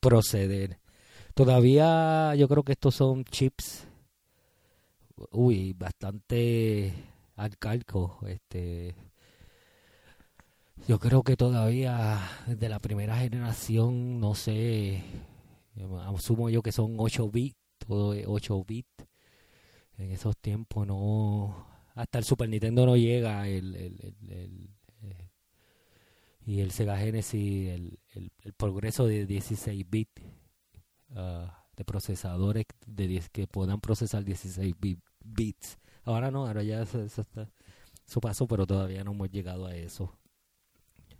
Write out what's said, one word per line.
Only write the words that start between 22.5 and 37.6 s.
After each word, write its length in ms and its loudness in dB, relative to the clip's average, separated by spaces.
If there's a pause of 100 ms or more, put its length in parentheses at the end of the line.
no 100 8
llega, 500 2
el, 280 -4
el, 260 -12
el, 300 -16
el, 400 -14 (320)
eh, 260 -16 (1160)
y 140 -2
el 100 -2
Sega 260 -2
Genesis, 720 -2
el, 300 -10 (160)
el, 180 -14 (100)
el 100 -16
progreso 540 -2
de 180 0
dieciséis 640 -4
bits, 340 -4 (920)
ah, 500 -10 (100)
de 120 -12
procesadores 800 -2 (200)
de 200 -4
diez, 240 -4
que 160 -6
puedan 340 -2
procesar 420 -2
dieciséis 560 -6
bi-, 220 -4 (240)
bits. 540 -6 (260)
Ahora 260 -2
no, 160 -4
ahora 160 -4
ya 200 -2
eso, 200 -6
eso 200 -8
está, 260 -12 (580)